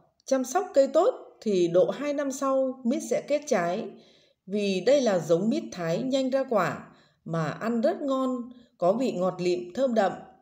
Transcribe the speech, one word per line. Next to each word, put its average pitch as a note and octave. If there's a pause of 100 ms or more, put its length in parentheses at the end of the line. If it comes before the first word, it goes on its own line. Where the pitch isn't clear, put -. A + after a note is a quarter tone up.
(260)
chăm C4
sóc F#4
cây C#4
tốt E4+ (260)
thì F#3
độ F3
hai C#4
năm C#4
sau, C4
mít B3+ (100)
sẽ A#3+
kết D4
trái. F#3+ (580)
Vì G3
đây C#4
là G3+
giống E3+
mít D4+
Thái F3
nhanh C4
ra C4+
quả, F3 (380)
mà D#3+
ăn A3+
rất D#4+
ngon, C4 (280)
có F3
vị A#3+
ngọt F3
lịm, F3+
thơm B3+
đậm. G3 (300)